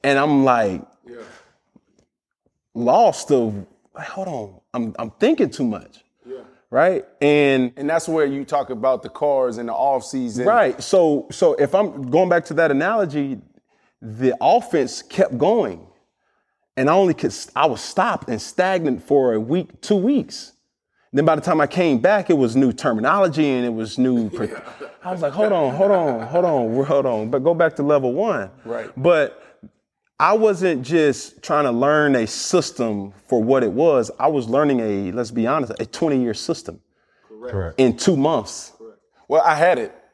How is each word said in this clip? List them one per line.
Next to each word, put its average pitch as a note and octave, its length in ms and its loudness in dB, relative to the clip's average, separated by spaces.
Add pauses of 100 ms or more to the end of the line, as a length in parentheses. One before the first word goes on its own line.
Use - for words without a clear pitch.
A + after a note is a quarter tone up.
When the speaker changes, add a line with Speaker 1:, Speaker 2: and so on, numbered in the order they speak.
Speaker 1:
And C#3 140 2
I'm C#3+ 260 4
like, A2+ 380 2 (260)
Speaker 2:
Yeah. A#2+ 100 -20 (1600)
Speaker 1:
lost C#3+ 580 2
of, A#2 220 2 (400)
like, - 140 -16
"Hold F#3+ 200 -10
on, G#2+ 320 -12 (140)
I'm, A2+ 260 -6
I'm A2+ 120 -8
thinking B3+ 380 0
too - 160 -4
much." - 380 -8 (220)
Speaker 2:
Yeah. C3 120 -14 (320)
Speaker 1:
Right? D#3+ 360 0 (160)
And C#3 540 2
Speaker 2:
And C#3+ 140 -6
that's E3 180 -2
where D#3+ 180 0
you C#3 200 -6
talk C#3 240 -4
about B2 340 -2
the A#2 60 -14
cars C3 480 -2
in A#2+ 100 -8
the A2+ 60 -6
off C3 320 -2
season. B2 420 -6
Speaker 1:
Right. G#3+ 340 2
So, D#3+ 500 2
so E3 240 2
if C#3+ 200 0
I'm C#3+ 340 -2
going F3+ 200 2
back E3+ 160 2
to E3 100 -12
that D#3+ 160 2
analogy, D3 680 -2 (640)
the A2+ 400 -2
offense D#3 600 0
kept - 360 -2
going, C3 480 0 (920)
and C3 120 2
I D#3+ 40 4
only F#3 200 2
could, - 200 -4 (220)
I C#3+ 100 2
was B2 160 -2
stopped - 480 -4
and A2 120 -6
stagnant F3+ 640 -2
for C3 300 2
a G#2+ 60 0
week, C#3+ 420 -4
two G#3 160 0
weeks. - 560 -2 (600)
Then C#3+ 120 2
by D#3+ 100 4
the D3 60 -6
time D#3+ 180 0
I D3 80 2
came E3 320 2
back, F#3 300 2
it E3+ 80 4
was A#2+ 180 0
new C3 160 4
terminology D3 800 0
and B2 160 0
it A#2+ 80 -4
was A2 240 -8
new. B2 320 2
Per-, - 340 -8 (200)
Speaker 2:
<laughs> - 200 -20
Speaker 1:
I F3+ 80 -8
was F3+ 100 -6
like, C#3+ 120 -2
"Hold G#3 180 0
on, C#3+ 240 0
hold G3 160 2
on, C#3 340 0
hold F3 200 0
on, C3+ 400 0
hold C#3 200 0
on." A2+ 240 -2
But C3+ 140 -2
go E3+ 100 4
back D#3+ 220 2
to C#3+ 80 -4
level C#3 300 2
one. D3+ 360 -2 (140)
Speaker 2:
Right. A2+ 320 -10
Speaker 1:
But D3+ 480 2 (760)
I E3+ 160 4
wasn't F#3 500 2
just D3 600 0
trying D3 220 0
to B2 60 0
learn C#3+ 440 2
a A2+ 120 2
system G#2+ 840 -4 (160)
for A#2 160 2
what B2+ 200 2
it G#2 100 0
was. C3+ 360 2 (100)
I C#3 100 0
was C3+ 180 -2
learning C3+ 320 2
a, G2+ 320 -2
let's A#2 200 -6
be A#2 160 -2
honest, C3 340 -2
a A2+ 40 -4
twenty-year C3 480 -2
system - 460 -8 (480)
Speaker 2:
Correct. A2 240 -16
Speaker 3:
Correct. F#2 280 -6
Speaker 1:
in A#2+ 180 2
two F#3 180 2
months. D3 600 -2
Speaker 2:
Correct. - 220 -20 (280)
Well, D3+ 180 2
I D#3 100 4
had E3 240 4
it. G#2 140 -8 (200)